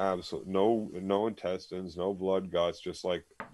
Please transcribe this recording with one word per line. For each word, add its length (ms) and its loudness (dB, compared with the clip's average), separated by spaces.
absolute, 480 -2
no, 460 4
no 340 2
intestines, 680 -4
no 160 0
blood, 380 0
guts, 300 0
just, 240 -8
like, 200 -2